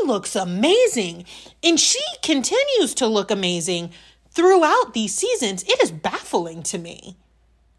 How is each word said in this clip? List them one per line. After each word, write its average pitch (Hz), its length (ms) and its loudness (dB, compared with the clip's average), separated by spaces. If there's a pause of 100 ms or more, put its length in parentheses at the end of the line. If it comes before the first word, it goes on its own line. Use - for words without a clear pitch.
looks 214 300 -2
amazing, 196 920 0 (360)
and 330 160 4
she - 220 2 (220)
continues 370 720 2
to - 120 0
look 208 240 0
amazing 175 600 -2 (400)
throughout 359 640 4
these 220 200 -2
seasons. 247 500 -2
It 508 180 2
is 208 80 2
baffling 170 720 -6
to - 140 -6
me. 170 380 -16 (640)